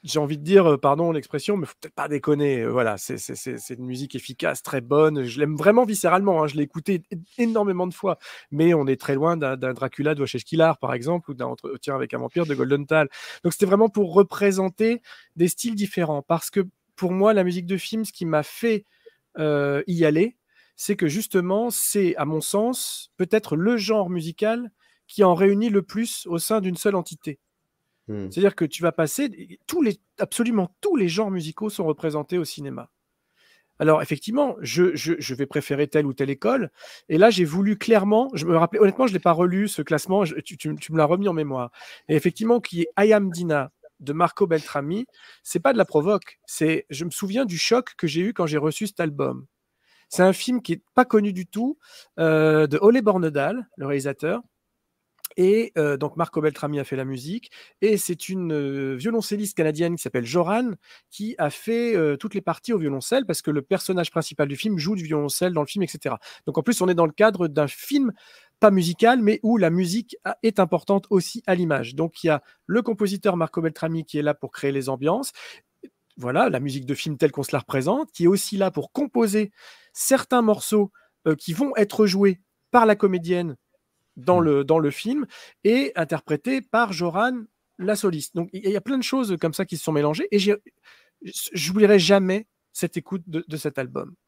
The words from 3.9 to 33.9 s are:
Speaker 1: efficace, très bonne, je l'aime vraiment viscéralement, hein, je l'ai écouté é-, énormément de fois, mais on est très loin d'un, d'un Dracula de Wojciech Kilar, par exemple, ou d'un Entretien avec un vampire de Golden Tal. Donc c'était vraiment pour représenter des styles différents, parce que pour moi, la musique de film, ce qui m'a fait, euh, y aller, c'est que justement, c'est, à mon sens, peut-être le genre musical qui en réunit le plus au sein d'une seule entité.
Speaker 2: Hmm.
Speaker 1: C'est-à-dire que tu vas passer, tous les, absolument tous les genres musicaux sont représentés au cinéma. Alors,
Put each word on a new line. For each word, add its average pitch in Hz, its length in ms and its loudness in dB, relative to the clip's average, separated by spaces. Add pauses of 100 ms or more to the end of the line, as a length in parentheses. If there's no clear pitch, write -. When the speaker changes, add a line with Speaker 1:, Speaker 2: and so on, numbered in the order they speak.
Speaker 1:
efficace, - 480 -6
très 131 200 -6
bonne, 143 420 2
je 120 160 -6
l'aime 147 160 0
vraiment 214 300 4
viscéralement, 185 560 2
hein, 151 40 0
je 147 100 -6
l'ai 151 60 -2
écouté 165 480 -4
é-, 170 80 -10 (200)
énormément 208 480 0
de 175 80 -8
fois, 185 240 -2 (320)
mais 165 240 4
on 143 120 2
est 135 140 0
très 143 140 -2
loin 165 240 2
d'un, 135 180 -2
d'un 131 160 -4
Dracula 139 420 -4
de 143 60 -6
Wojciech 131 240 -4
Kilar, 160 320 2
par 127 160 -6
exemple, 147 380 -4
ou 139 40 -10
d'un 123 120 -6
Entretien 135 480 -8
avec 131 180 -6
un 127 60 -6
vampire 123 260 -4
de 147 100 -4
Golden 139 320 0
Tal. 156 220 2 (360)
Donc 170 100 0
c'était - 100 2
vraiment 202 240 4
pour 202 240 0
représenter 196 880 2 (360)
des 170 120 2
styles 233 260 -4
différents, 170 460 -2
parce - 300 -2
que 202 100 0 (360)
pour 180 160 -2
moi, 202 200 4
la 190 120 4
musique 180 220 -2
de 185 120 -2
film, 220 260 -6
ce - 80 -10
qui 175 140 -6
m'a 156 160 2
fait, 220 420 -2 (540)
euh, 143 480 0
y 165 180 0
aller, 160 320 2 (400)
c'est 208 200 -4
que 175 120 0
justement, 190 600 0
c'est, 196 480 0
à 151 80 -2
mon 156 160 -2
sens, - 800 -4
peut-être 185 360 0
le 202 220 2
genre 202 320 0
musical 208 640 -4 (360)
qui - 140 2
en 180 120 8
réunit 202 340 4
le 202 140 2
plus - 440 -8
au 170 120 -4
sein 214 240 -2
d'une 185 140 -4
seule 202 180 0
entité. - 440 -8 (680)
Speaker 2:
Hmm. 104 220 -8
Speaker 1:
C'est-à-dire 196 260 0
que 170 80 0
tu 156 180 -6
vas 165 80 2
passer, 180 760 -4
tous 330 160 -2
les, 208 180 0 (180)
absolument 220 600 0
tous 381 160 0
les 196 100 2
genres 196 240 -2
musicaux 180 380 -6
sont 208 160 -6
représentés 151 540 -2
au 160 80 -2
cinéma. 127 440 -12 (880)
Alors, 156 220 4